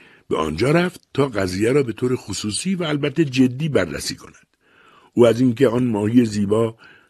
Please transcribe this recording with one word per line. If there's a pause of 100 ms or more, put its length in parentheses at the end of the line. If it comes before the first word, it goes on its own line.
(300)
به
آنجا
رفت (120)
تا
قضیه
را
به
طور
خصوصی
و
البته
جدی
بررسی
کند. (680)
او
از
اینکه
آن
ماهی
زیبا (320)